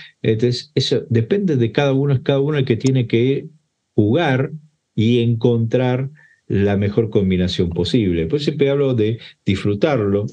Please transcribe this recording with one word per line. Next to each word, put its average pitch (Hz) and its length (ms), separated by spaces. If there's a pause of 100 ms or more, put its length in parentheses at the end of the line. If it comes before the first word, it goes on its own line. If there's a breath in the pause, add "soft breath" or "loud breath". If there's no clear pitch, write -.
(240 loud breath)
entonces 120 500
eso 135 360
depende 147 480
de 113 140
cada 143 220
uno, 139 200
es 131 80
cada 139 180
uno 147 180
el 131 80
que 117 120
tiene 131 280
que 127 400 (480)
jugar 135 580 (440)
y 113 240
encontrar 120 920 (380 soft breath)
la 101 300
mejor 101 340
combinación 92 580
posible. 87 560
Por 107 120
eso 147 80
siempre 139 260
hablo 139 240
de 113 240 (260 loud breath)
disfrutarlo, 104 880